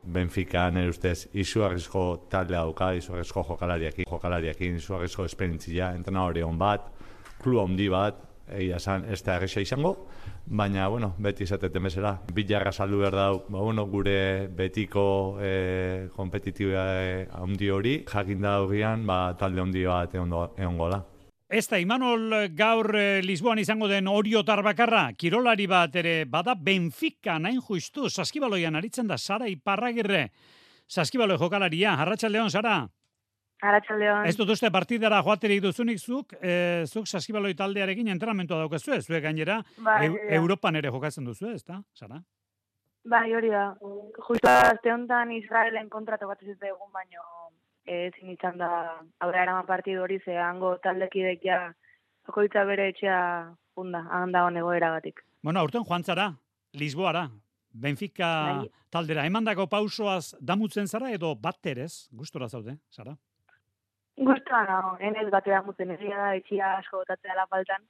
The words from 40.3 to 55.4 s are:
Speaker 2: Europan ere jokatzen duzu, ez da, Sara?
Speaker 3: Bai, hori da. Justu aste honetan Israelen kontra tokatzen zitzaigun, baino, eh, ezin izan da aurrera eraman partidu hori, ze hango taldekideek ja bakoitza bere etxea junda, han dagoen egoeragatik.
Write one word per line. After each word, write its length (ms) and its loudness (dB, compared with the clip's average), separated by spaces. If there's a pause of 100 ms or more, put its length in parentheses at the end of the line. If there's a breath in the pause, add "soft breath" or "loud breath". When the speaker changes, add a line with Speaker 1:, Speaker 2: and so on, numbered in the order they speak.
Speaker 2:
Europan 400 2
ere 180 0
jokatzen 320 -6
duzu, 240 -8
ez 160 -10
da, 160 -14 (120)
Sara? 280 -18 (840)
Speaker 3:
Bai, 300 2
hori 160 2
da. 240 0 (540)
Justu 200 4
aste 460 6
honetan 380 0
Israelen 580 0
kontra 280 -6
tokatzen 360 -8
zitzaigun, 400 -10
baino, 320 -12 (600)
eh, 280 -4
ezin 160 -18
izan 280 -4
da 120 -2 (500)
aurrera 240 2
eraman 220 0
partidu 380 -2
hori, 200 -2
ze 140 -4
hango 400 0
taldekideek 640 -2
ja 160 2 (680 soft breath)
bakoitza 360 2
bere 260 0
etxea 300 0 (560)
junda, 360 -6
han 200 -2
dagoen 260 4
egoeragatik. 680 0 (180)